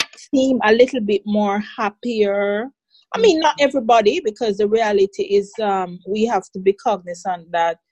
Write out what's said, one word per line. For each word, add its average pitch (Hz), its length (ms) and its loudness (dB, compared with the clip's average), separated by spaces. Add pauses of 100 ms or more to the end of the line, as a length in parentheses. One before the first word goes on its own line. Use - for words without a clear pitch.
(140)
seem 262 500 0
a 214 80 4
little 254 280 4
bit 202 240 -2
more 208 360 0
happier. 208 1080 -4 (460)
I 453 60 -4
mean, 370 200 4
not 302 200 2
everybody, 240 640 2
because 214 360 -4
the 208 100 0
reality 208 540 0
is, 196 280 0 (120)
um, 185 440 -2
we 214 200 -2
have 202 160 -2 (100)
to 190 80 -10
be 190 140 2
cognizant 175 800 -6
that 170 260 -2 (140)